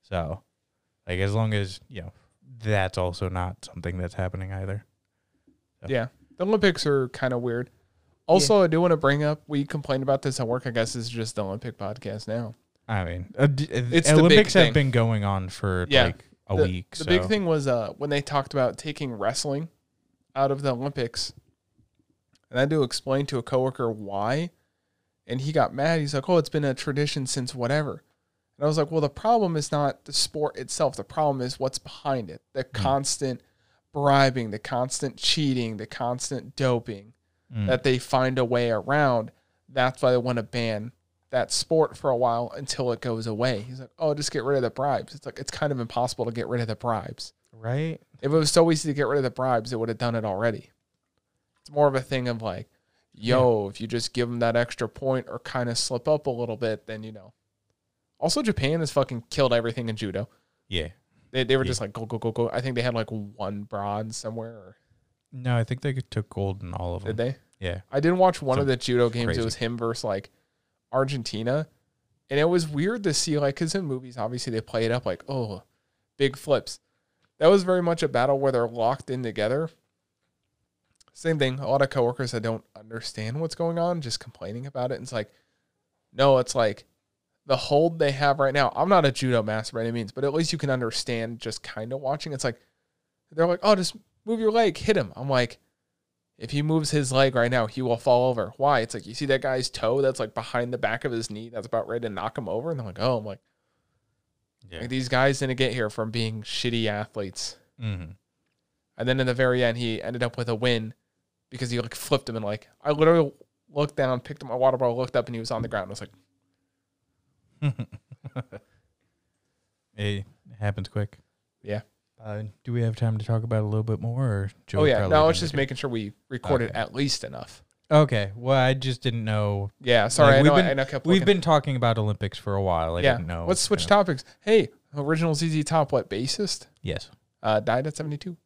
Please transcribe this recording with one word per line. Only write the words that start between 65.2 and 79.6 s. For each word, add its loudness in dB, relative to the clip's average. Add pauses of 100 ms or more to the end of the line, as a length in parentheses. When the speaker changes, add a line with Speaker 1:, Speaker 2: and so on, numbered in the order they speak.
Speaker 1:
No, -2
I 2
think -6
they -2
took -6
gold -4
in -8
all -4
of -8
Speaker 2:
Did -4
Speaker 1:
them. 0
Speaker 2:
they? -10
Speaker 1:
Yeah. -4 (100)
Speaker 2:
I 0
didn't 2
watch 4
one 0
of 2
Speaker 1:
Some 0
Speaker 2:
the 2
judo 2
games. -2
Speaker 1:
crazy. 0
Speaker 2:
It -2
was -4
him -4
versus, -4
like, -4 (600)
Argentina. -2 (640)
And 2
it 4
was 2
weird -2
to 0
see, 0
like, 0
'cause -2
in -2
movies, -8
obviously, -4
they -2
play -2
it 2
up -2
like, -6
"Oh, -4 (560)
big 2
flips." -2 (580)
That 6
was 8
very 2
much 0
a 0
battle 4
where 4
they're 2
locked 0
in -4
together. -2 (1400)